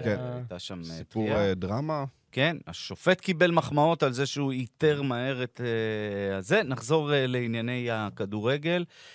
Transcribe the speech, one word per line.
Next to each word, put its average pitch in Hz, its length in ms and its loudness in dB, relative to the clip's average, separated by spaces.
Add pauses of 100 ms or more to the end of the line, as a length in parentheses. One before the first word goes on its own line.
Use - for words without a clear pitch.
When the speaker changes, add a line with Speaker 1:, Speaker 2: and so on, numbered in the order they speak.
Speaker 1:
כן. 107 160 0
Speaker 2:
והייתה 123 380 -8
שם, 90 200 -12
אה, 82 60 -10
Speaker 3:
סיפור, 82 420 -6
Speaker 2:
תביעה. 104 220 2
Speaker 3:
אה, 95 60 2
דרמה. 135 500 -2 (280)
Speaker 2:
כן, 151 240 2 (100)
השופט - 540 0
קיבל 180 300 4
מחמאות 160 520 4
על 135 100 4
זה 131 140 0
שהוא 139 260 -2
איתר 143 500 0
מהר 127 420 -2
את, - 160 -8 (720)
אה, 98 60 -2
הזה. 139 260 2
נחזור, 143 520 0
אה, 135 120 4
לענייני 120 640 -2
הכדורגל. 113 960 -2 (300)